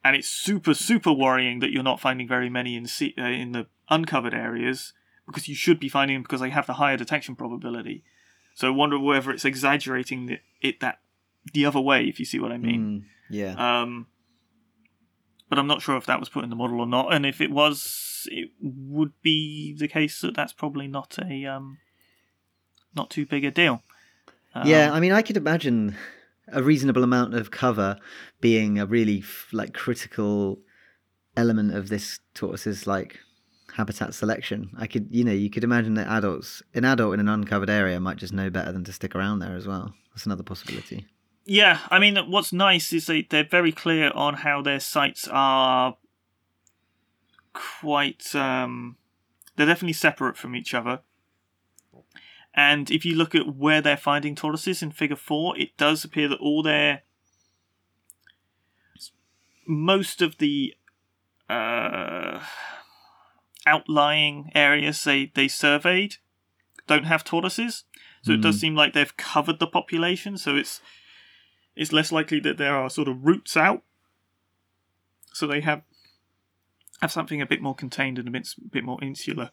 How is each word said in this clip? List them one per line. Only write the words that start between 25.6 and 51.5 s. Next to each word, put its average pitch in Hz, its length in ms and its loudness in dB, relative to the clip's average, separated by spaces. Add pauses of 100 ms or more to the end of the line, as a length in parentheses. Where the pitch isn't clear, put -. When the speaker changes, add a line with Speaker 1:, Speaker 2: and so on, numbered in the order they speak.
Speaker 2:
a 139 140 -2
reasonable 131 400 4
amount 123 320 2
of 110 160 -4
cover 101 480 0 (420)
being 110 380 4
a 101 80 0
really 107 320 2
f-, - 340 -12
like, 107 220 -6
critical 104 840 -2 (760)
element 110 380 2
of 98 140 -4
this 104 320 -6 (140)
tortoise's, - 520 -6
like, 98 320 -4 (560)
habitat - 400 -4
selection. 107 640 -4
I 113 80 -8
could, 104 240 -4
you 120 140 2
know, 117 80 4
you 101 180 0
could 113 140 -2
imagine 117 300 2
that 107 120 -2
adults, 101 560 -4 (120)
an 120 100 0
adult 120 300 2
in 104 60 0
an 104 80 2
uncovered 104 420 0
area 95 280 2
might 92 200 -4
just 92 140 -12
know 95 160 -2
better 90 240 -4
than 92 120 -6
to 95 80 -12
stick - 240 -10
around 98 240 -2
there 92 160 -8
as 90 100 -10
well. 95 260 -8 (220)
That's - 120 -10
another 95 180 -6
possibility. - 600 -12 (400)
Speaker 1:
Yeah, 196 340 6 (100)
I 185 80 6
mean, 202 180 6 (140)
what's 196 220 0
nice 185 400 4
is 165 140 -2
they, 156 160 2
they're 151 220 2
very 170 280 4
clear 160 420 2
on 143 200 2
how 143 280 -2
their 139 180 0
sites - 500 0
are 131 680 4 (1600)
quite, - 840 -4
um, 127 640 -2 (600)
they're 147 100 4
definitely 170 280 2
separate 143 420 0
from 123 180 -12
each - 180 -8
other. 120 280 -4 (1600)